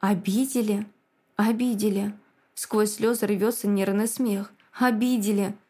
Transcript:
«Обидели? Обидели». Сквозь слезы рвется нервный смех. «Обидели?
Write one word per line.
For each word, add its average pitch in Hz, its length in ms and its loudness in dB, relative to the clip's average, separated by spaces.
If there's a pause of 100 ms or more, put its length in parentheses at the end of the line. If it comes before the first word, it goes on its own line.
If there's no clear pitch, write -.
«Обидели? 208 880 0 (500)
Обидели». 208 760 0 (420)
Сквозь 214 400 0
слезы 226 320 0
рвется 208 400 0
нервный 202 420 2
смех. 208 440 -2 (260)
«Обидели? 214 760 2 (160)